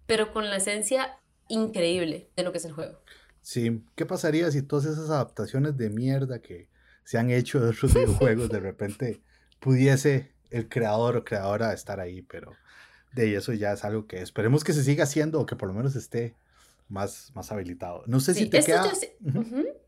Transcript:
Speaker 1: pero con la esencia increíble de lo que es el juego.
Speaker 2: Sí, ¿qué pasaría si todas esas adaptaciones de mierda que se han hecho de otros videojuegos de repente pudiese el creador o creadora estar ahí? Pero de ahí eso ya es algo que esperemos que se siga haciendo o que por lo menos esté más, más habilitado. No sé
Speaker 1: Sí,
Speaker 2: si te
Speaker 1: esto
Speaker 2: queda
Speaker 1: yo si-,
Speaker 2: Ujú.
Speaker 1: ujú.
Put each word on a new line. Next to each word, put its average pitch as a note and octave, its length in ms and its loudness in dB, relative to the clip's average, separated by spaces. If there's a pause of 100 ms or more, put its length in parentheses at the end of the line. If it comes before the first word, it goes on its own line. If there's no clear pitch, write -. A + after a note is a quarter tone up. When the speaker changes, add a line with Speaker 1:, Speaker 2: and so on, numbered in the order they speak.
Speaker 1:
pero A3 260 0
con G#3+ 180 -4
la G3 60 -2
esencia G#3+ 640 -2 (280)
increíble F#3 880 -2
de F3+ 80 0
lo F3+ 80 -4
que F3 60 -4
es E3 60 -8
el D#3+ 80 -12
juego. D3 300 -12 (400)
Speaker 2:
Sí, A#2 420 -2 (100)
¿qué D#3+ 120 -4
pasaría E3+ 440 0
si C#3 120 0
todas C#3+ 240 -2
esas D#3 240 -4
adaptaciones C3+ 680 -2
de A2+ 140 -2
mierda B2+ 520 -2
que F2 260 -18 (360)
se - 140 -2
han A#2+ 120 2
hecho B2 300 2
de A#2 100 4
otros C3 240 4
videojuegos A#2 560 4
de G#2 100 -4
repente G2+ 640 -6 (380)
pudiese C3+ 760 4 (160)
el A#2 180 -4
creador A#2 480 2
o A2+ 80 -2
creadora G#2 480 -2
estar G2 280 -8
ahí? F2+ 220 -10
Pero - 380 -18 (520)
de B2+ 100 0
ahí G#2+ 120 4
eso G2+ 180 -2
ya G2+ 200 0
es G2 120 -6
algo G#2+ 220 -4
que F#2 160 -10
esperemos A#2+ 420 2
que F#3+ 80 2
se D3 120 2
siga C#3+ 200 4
haciendo D3+ 360 0
o A2+ 60 0
que - 100 -6
por G2+ 120 -4
lo F#2 60 -4
menos C3 220 -2
esté A#2 400 -6 (520)
más, G2 460 -8
más F#2+ 180 -12
habilitado. F2+ 540 -8
No B2+ 140 2
sé F3+ 140 2
Speaker 1:
Sí, G#3 120 0
Speaker 2:
si - 0 -
te C4 160 6
Speaker 1:
esto - 20 4
Speaker 2:
queda F4+ 200 4
Speaker 1:
yo G4 100 0
si-, - 260 -8
Speaker 2:
Ujú. F3 200 0
Speaker 1:
ujú. B3 260 -4 (220)